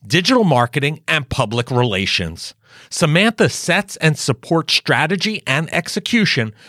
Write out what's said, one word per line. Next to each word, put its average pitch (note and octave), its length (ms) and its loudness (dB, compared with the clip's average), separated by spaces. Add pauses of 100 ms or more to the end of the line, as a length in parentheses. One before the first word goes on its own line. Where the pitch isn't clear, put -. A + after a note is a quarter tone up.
digital F#3+ 380 2
marketing, C#3+ 640 2
and D#3 180 0
public A#2 440 -2
relations. G2 840 -2 (380)
Samantha F3 580 2
sets - 480 -4
and D#3 220 2
supports - 560 -2
strategy E3+ 720 0
and D3 260 -2
execution E3+ 840 -2 (140)